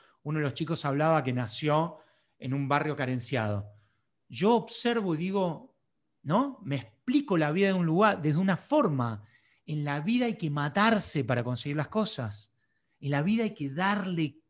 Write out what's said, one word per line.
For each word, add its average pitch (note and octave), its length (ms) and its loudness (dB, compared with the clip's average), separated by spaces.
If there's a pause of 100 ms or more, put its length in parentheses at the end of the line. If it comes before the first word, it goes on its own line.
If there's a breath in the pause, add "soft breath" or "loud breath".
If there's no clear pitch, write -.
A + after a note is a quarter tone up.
(240 loud breath)
uno D3+ 160 -2
de D3+ 60 0
los C3 80 -2
chicos D#3+ 320 -4
hablaba D3 380 2
que B2+ 100 -2
nació D3+ 640 0 (420 loud breath)
en B2+ 140 -6
un C#3 140 -2
barrio D3 280 0
carenciado. A#2 760 -2 (560 soft breath)
Yo F3 280 2
observo A3 600 -2
y - 20 -4
digo, F3+ 600 -4 (460)
¿no? A#3+ 400 0
Me C#3 140 -4
explico B3+ 600 0
la D3+ 140 2
vida F#3+ 160 4
de G3 60 2
un F3+ 120 2
lugar, F#3+ 360 4
desde D3+ 180 2
una F#3 180 2
forma. B2+ 640 0 (420 soft breath)
En D3+ 180 -4
la D3 160 -2
vida A#3 260 0
hay A3+ 120 -2
que D#3+ 120 -4
matarse D3+ 720 2
para A#2+ 200 0
conseguir B2+ 340 -4
las D3+ 120 -2
cosas. B2 640 -4 (460)
En C#3 120 -4
la C#3+ 100 2
vida A3 220 2
hay G#3+ 100 -2
que C#3+ 180 -6
darle, F#3 680 -2 (100)